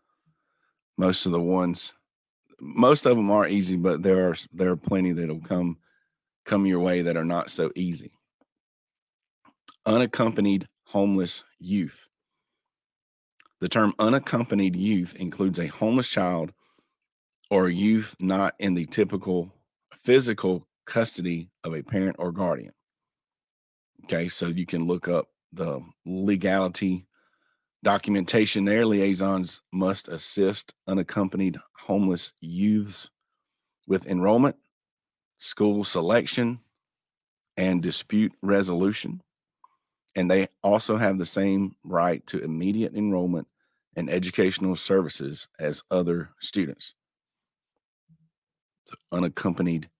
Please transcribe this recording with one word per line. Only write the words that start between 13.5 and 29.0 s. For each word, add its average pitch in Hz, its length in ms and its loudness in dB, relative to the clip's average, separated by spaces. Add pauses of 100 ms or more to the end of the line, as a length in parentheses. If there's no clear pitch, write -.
The 92 100 -4
term 107 280 4
unaccompanied 110 800 0
youth 92 400 0
includes 92 420 -2
a 85 100 -2
homeless 117 420 0
child 90 440 -2 (960)
or 92 200 4
youth 104 500 2
not 95 400 0
in 98 160 0
the 85 100 -2
typical 92 640 -2 (420)
physical 113 720 2 (180)
custody 87 640 -2 (140)
of 82 100 -8
a 78 80 -6
parent 95 380 -2
or 87 120 -4
guardian. 82 400 -4 (1300)
Okay, 85 260 -4
so - 180 -4
you 87 200 -2
can 82 180 -2
look 87 220 -2
up 87 220 -2 (220)
the 76 300 -6 (240)
legality 95 1000 0 (760)
documentation 101 800 2
there. 110 200 4
Liaisons 98 760 0 (100)